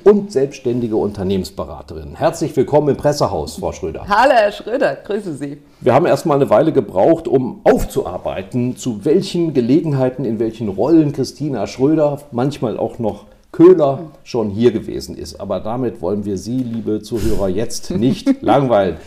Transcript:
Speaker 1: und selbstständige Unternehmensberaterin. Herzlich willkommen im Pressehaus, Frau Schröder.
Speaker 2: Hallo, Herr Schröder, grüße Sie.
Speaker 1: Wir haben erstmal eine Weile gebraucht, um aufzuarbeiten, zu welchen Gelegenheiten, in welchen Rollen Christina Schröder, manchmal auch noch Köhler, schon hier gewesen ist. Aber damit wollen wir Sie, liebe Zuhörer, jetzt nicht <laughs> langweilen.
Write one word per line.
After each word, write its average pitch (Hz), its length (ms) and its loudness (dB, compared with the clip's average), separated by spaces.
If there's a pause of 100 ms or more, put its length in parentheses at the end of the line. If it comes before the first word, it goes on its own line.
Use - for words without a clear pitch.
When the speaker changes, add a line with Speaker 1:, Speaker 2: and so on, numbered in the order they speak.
Speaker 1:
und 202 260 4
selbstständige 120 640 -2
Unternehmensberaterin. 90 1200 -6
Herzlich 165 380 -2
willkommen 143 360 2
im 120 80 0
Pressehaus, 127 580 -2
Frau 90 160 -6
Schröder. - 380 -10
Speaker 2:
Hallo, 247 240 4
Herr 208 180 4
Schröder, 214 420 -4
grüße 196 380 -8
Sie. 143 300 -10 (180)
Speaker 1:
Wir 120 140 2
haben 151 100 4
erstmal 139 320 2
eine 139 140 2
Weile 139 240 4
gebraucht, 127 540 2
um 127 360 0
aufzuarbeiten, 95 1120 -2
zu 104 300 -6
welchen 165 480 0
Gelegenheiten, 135 720 0
in 110 120 -4
welchen 113 300 -4
Rollen 139 460 2
Christina 127 520 -4
Schröder, 143 540 2 (100)
manchmal 123 460 -2
auch - 220 -6
noch 104 260 -4 (280)
Köhler, 156 480 6 (220)
schon 107 280 -4
hier 113 200 4
gewesen - 460 -6
ist. - 240 -14
Aber 98 200 -4
damit 113 420 -6
wollen 101 240 -2
wir 98 100 -4
Sie, 110 220 -6
liebe 110 420 -4
Zuhörer, 101 480 0
jetzt - 420 -4
nicht 117 440 0
<laughs> - 80 -4
langweilen. 113 640 2